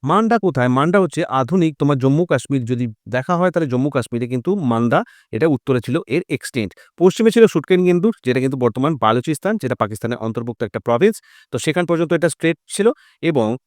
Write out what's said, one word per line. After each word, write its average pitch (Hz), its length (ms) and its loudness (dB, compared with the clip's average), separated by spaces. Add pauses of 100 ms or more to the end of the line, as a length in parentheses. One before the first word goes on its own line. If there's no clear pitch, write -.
মান্দা 214 360 2
কোথায়? 139 300 0
মান্দা 147 320 2
হচ্ছে 170 240 -2
আধুনিক 156 540 0
তোমার 143 200 0
জম্মু 139 280 2
কাশ্মীর, 135 380 -2
যদি 120 220 -4 (220)
দেখা 127 280 -2
হয় 180 140 2
তাহলে 160 180 -2
জম্মু 127 220 0
কাশ্মীরে 123 360 -4
কিন্তু 123 280 -4
মান্দা, 120 440 2 (320)
এটা 110 160 0
উত্তরে 131 340 0
ছিল 123 160 -4 (100)
এর 165 220 -2
এক্সটেন্ট। 113 420 -6 (280)
পশ্চিমে 202 320 4
ছিল 226 160 6
সুটকেনগেন্দুর, 180 680 2 (100)
যেটা 127 160 0
কিন্তু 131 160 -2
বর্তমান 127 400 0
বালুচিস্তান, 123 600 0
যেটা 127 180 -4
পাকিস্তানের 113 440 -4
অন্তর্ভুক্ত 117 440 -6
একটা 110 180 -6
প্রভিন্স। 147 360 2 (340)
তো - 80 -6
সেখান 175 280 -2
পর্যন্ত 165 260 0
এটা 170 160 0
স্ট্রেট 165 280 -2 (120)
ছিল 202 180 -2 (360)
এবং 127 340 0 (100)